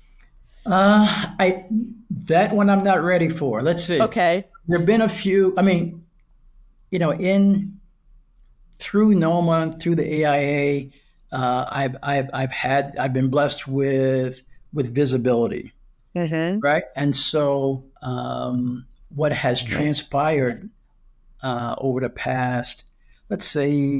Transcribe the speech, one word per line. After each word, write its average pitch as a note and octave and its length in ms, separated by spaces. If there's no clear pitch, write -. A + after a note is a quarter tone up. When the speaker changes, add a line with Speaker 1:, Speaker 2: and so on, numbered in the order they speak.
Speaker 1:
Uh, G3+ 400
I, F#3+ 260
that F#3+ 280
one G3+ 180
I'm F#3+ 120
not F#3 200
ready E3+ 260
for. C3 320
Let's E3 220
see. D#3+ 180
Speaker 2:
Okay. F3 440
Speaker 1:
There've E3+ 160
been A3 180
a A3+ 80
few, F#3+ 480
I F3+ 40
mean, F3 440
you F#3 80
know, E3 160
in, G3 680
through G#3+ 340
noma, E3 680
through E3+ 160
the D#3 260
A D3+ 40
I C#3+ 120
A, C#3+ 540
uh, B2+ 360
I've, C3+ 320
I've, C#3 320
I've C3 180
had, C#3 460
I've C3 160
been C3 160
blessed C#3+ 380
with, C3+ 760
with B2+ 180
visibility, B2 800
Speaker 2:
Mm-hmm. E3+ 460
Speaker 1:
right? D3 220
And C#3+ 200
so, C#3 680
um, B2 840
what D3 220
has B2+ 300
Speaker 2:
Mm-hmm. A#2 100
Speaker 1:
transpired D3 1000
uh, A#2+ 360
over C3 240
the B2 80
past, B2 760
let's - 160
say, C#3+ 260